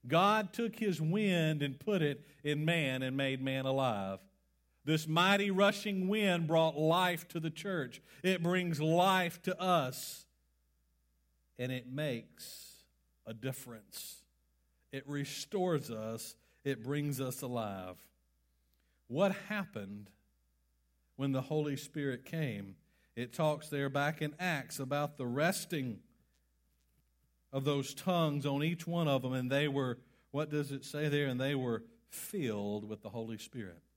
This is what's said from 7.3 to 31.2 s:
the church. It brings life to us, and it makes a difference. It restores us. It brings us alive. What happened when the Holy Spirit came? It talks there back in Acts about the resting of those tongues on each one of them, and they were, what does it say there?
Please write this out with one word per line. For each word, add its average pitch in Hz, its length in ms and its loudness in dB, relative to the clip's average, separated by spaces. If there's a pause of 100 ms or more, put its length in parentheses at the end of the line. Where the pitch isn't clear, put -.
the 160 100 -4
church. 170 520 -6 (200)
It 180 220 2
brings 175 360 2
life 175 640 4
to - 180 -2
us, 165 680 0 (1300)
and 127 140 -4
it 127 160 -6
makes - 1000 -8 (400)
a 113 80 -10
difference. 113 920 -12 (680)
It 135 180 -8
restores 147 800 -2
us. 113 460 -8 (280)
It 127 200 -4
brings 143 360 -2
us 127 220 -4
alive. 101 560 -4 (1120)
What 180 240 4 (180)
happened 104 640 -6 (1040)
when 139 160 0
the 131 100 0
Holy 147 340 0
Spirit 135 500 -4
came? 107 500 -4 (400)
It 120 180 -6
talks 151 360 0
there 139 200 -2
back 143 320 0
in 151 180 -4
Acts 170 400 -4
about 143 380 -2
the 131 80 -4
resting 135 760 0 (1500)
of 135 120 -4
those 143 300 0
tongues 156 520 0
on 139 160 0
each 165 240 -2
one 170 220 0
of 135 140 4
them, 127 100 -4
and 127 180 -2
they 143 200 2
were, 131 280 0 (340)
what 151 180 -2
does 147 240 -2
it 131 100 -8
say 151 240 -4
there? 143 200 2